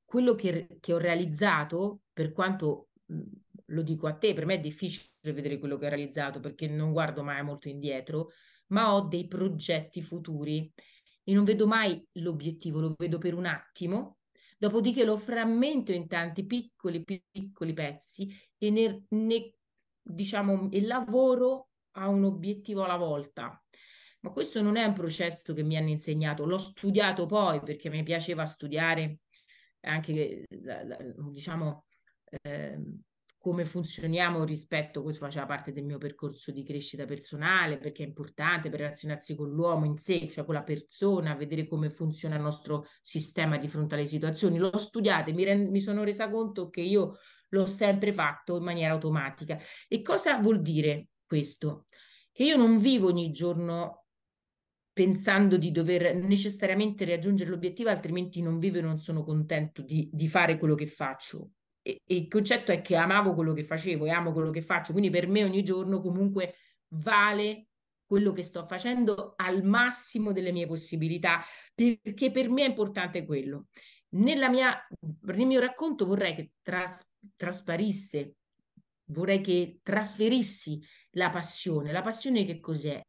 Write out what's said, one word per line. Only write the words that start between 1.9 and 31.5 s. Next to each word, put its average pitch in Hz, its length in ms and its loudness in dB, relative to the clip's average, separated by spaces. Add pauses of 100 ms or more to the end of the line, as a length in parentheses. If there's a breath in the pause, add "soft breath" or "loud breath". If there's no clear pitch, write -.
per 156 200 -4
quanto, 185 560 -2 (240)
mm, 160 100 -6 (440)
lo 160 160 -4
dico 156 260 -2
a 151 60 -4
te, 202 200 2
per 147 100 -4
me 185 100 0
è 170 60 0
difficile 151 720 -8
vedere 143 280 -6
quello 143 180 -4
che 143 80 -6
ho 147 40 -4
realizzato 139 500 -4
perché - 260 -8
non 151 240 0
guardo 151 320 0
mai 143 220 -4
molto 143 240 -8
indietro, 143 600 -6 (420 soft breath)
ma 214 200 4
ho 196 100 4
dei 175 260 -4
progetti 170 760 -4
futuri 156 680 -6 (540 soft breath)
e 190 100 -2
non 202 120 6
vedo 208 240 4
mai 214 360 2 (100)
l'obiettivo, 160 680 -4
lo 160 180 -2
vedo 170 200 -2
per 170 160 -2
un 175 120 -4
attimo, 175 720 -6 (460 soft breath)
dopodiché 220 400 2
lo 214 140 2
frammento 233 720 0
in 175 160 -4
tanti 170 380 -4
piccoli, 190 580 -6
piccoli 196 680 -8
pezzi 156 600 -8 (220 loud breath)
e 208 140 0
ne, 214 380 2
ne, 226 460 0 (460)
diciamo, 196 680 0
e 196 120 2
lavoro 254 880 2 (280)
a 190 120 -4
un 196 160 4
obiettivo 196 580 -2
alla 180 140 0
volta. 143 680 -6 (580 soft breath)
Ma - 100 -10
questo - 320 -2
non 208 140 4
è 233 80 2
un 208 100 2
processo 170 580 -4
che 156 100 -4
mi 156 140 0
hanno 156 140 0
insegnato, 151 560 -2
l'ho 180 100 0
studiato 196 720 0
poi 175 340 2
perché 147 300 -8
mi 156 120 -2
piaceva 160 440 -2
studiare 156 720 -2 (600 soft breath)
anche, 156 640 -2 (160)
la, - 200 -10
la, - 140 -10 (320)
diciamo, 151 560 -6 (580)